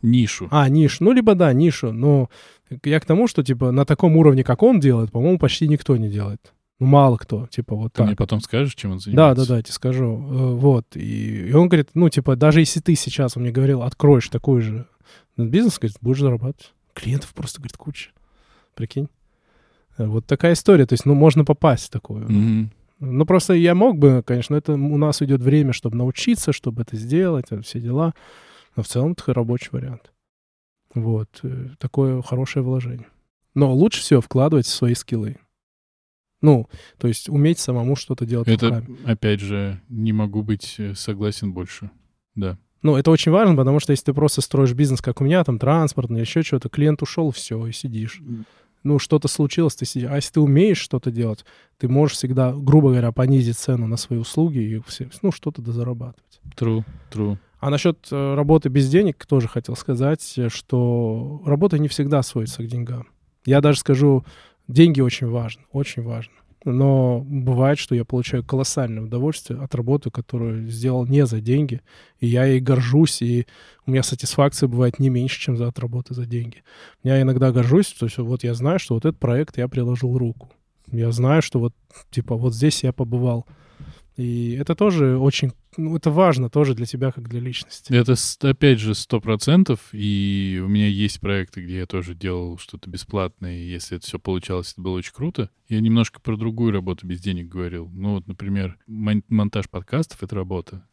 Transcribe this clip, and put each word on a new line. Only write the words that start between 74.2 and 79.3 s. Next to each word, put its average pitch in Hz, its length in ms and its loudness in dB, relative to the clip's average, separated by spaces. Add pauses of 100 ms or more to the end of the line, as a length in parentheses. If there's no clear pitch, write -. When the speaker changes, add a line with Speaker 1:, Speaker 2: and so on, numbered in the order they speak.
Speaker 2:
бывает 120 300 0
не 135 100 2
меньше, 127 320 -2
чем 127 160 -4
за, 120 120 -2
от 120 100 -8
работы 123 360 -8
за 123 120 -8
деньги. 117 360 -8 (400)
Я 135 180 2
иногда 131 300 2
горжусь, 127 480 2
то 120 80 -4
есть - 120 -8
вот 120 260 -6
я 120 100 -2
знаю, 143 240 -2
что - 160 -4
вот 113 120 -2
этот 160 120 -2
проект 123 380 -2